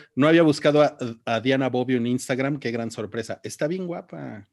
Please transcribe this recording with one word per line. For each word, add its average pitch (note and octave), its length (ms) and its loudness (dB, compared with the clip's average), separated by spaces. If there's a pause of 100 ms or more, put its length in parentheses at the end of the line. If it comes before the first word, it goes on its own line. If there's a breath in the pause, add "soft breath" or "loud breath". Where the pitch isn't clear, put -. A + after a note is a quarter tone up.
(160 loud breath)
"No C3+ 100 4
había E3 160 8
buscado D3+ 400 4
a, C#3 140 2 (300)
a A#2 140 0
Diana C3+ 280 0
Bobbio B2+ 280 0
en A#2 120 0
Instagram, C3 500 -4
qué A#2+ 140 -6
gran A2+ 180 -6
sorpresa". A2 540 -8
Está D3 240 -6
bien F#3 180 -6
guapa D#3+ 680 -12